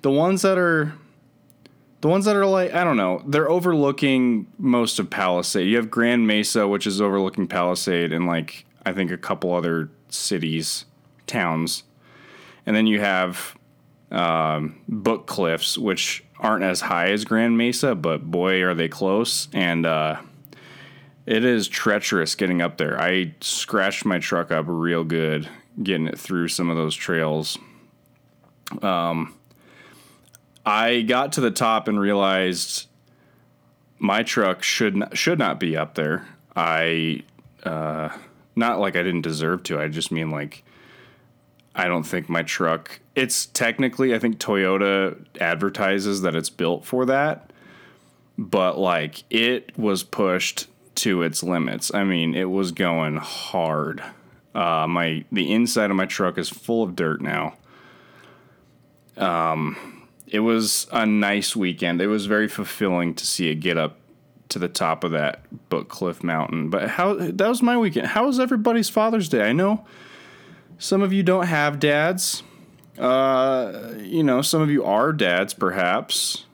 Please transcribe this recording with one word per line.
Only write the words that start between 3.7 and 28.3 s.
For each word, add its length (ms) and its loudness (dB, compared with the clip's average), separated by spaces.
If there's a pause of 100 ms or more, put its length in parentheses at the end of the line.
most 400 2
of 120 -4
Palisade. 560 0
You 100 4
have 140 0
Grand 360 2
Mesa, 420 2
which 180 0
is 140 0
overlooking 460 0
Palisade, 640 0
and, 140 -2
like, 400 -4 (180)
I 80 -2
think 180 -2
a 80 -6
couple 360 -4
other 360 -2 (180)
cities, 760 -4 (420)
towns. 580 -2 (840)
And 80 0
then 120 2
you 140 2
have, 560 -2 (540)
um, 760 0
Book 380 -2
Cliffs, 520 -2
which 460 -2 (140)
aren't 260 0
as 160 0
high 300 0
as 140 0
Grand 320 2
Mesa, 380 0
but 360 -2
boy, 320 2
are 120 2
they 140 0
close. 640 -2
And, 340 0
uh, 300 0 (1080)
it 180 2
is 240 2
treacherous 680 0
getting 260 0
up 160 -2
there. 240 -2
I 400 0
scratched 640 -2
my 140 0
truck 320 -2
up 160 0
real 380 0
good 440 -2 (320)
getting 280 -2
it 100 -8
through 300 -2
some 220 -2
of 60 -2
those 200 -2
trails. 600 -2 (1300)